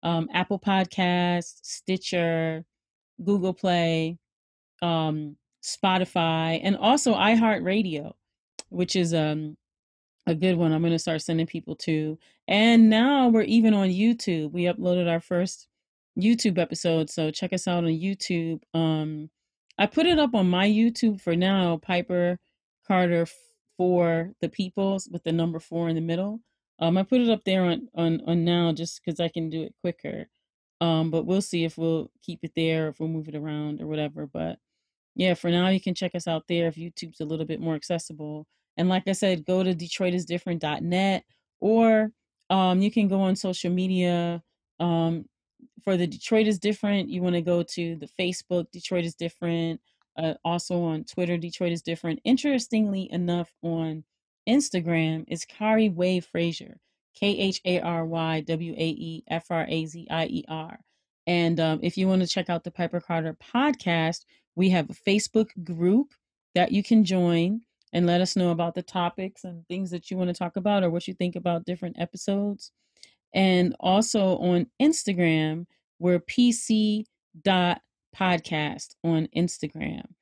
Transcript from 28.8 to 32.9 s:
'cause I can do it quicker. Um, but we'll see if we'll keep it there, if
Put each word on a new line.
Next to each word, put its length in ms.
'cause 160
I 80
can 220
do 120
it 180
quicker. 480
Um, 300
but 140
we'll 180
see 220
if 140
we'll 320
keep 200
it 140
there, 320
if 120